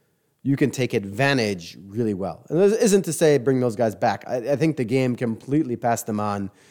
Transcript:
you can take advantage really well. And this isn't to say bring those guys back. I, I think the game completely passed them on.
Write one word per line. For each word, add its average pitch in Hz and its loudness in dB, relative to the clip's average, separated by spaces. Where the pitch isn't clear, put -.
you 135 0
can 127 2
take 127 -2
advantage 104 0
really 107 -2
well. 90 -8
And 156 0
this 202 4
isn't 196 4
to 160 -4
say 147 4
bring 131 2
those 120 0
guys 113 0
back. 104 -2
I, 123 -4
I 139 0
think 151 0
the 123 -2
game 127 0
completely 123 -2
passed 117 -2
them 107 -2
on. 101 -4